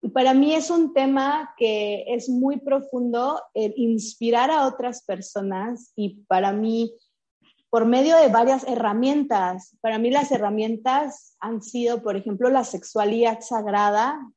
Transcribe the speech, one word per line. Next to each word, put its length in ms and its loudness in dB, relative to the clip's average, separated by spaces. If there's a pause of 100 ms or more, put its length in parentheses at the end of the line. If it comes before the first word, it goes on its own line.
Y 100 -8
para 220 2
mí 220 4
es 160 -2
un 220 2
tema 640 0
que 500 -2
es 220 -6
muy 320 0
profundo, 800 -2 (120)
el 220 -2
inspirar 720 0
a 180 2
otras 360 -8
personas 920 -8
y 300 -6
para 260 2
mí, 420 -2 (760)
por 160 2
medio 300 6
de 120 8
varias 360 4
herramientas, 1160 -2
para 180 -2
mí 120 2
las 200 0
herramientas 1080 -2
han 220 -8
sido, 400 -4
por 140 -4
ejemplo, 340 -2
la 120 2
sexualidad 760 -2
sagrada 800 -2 (160)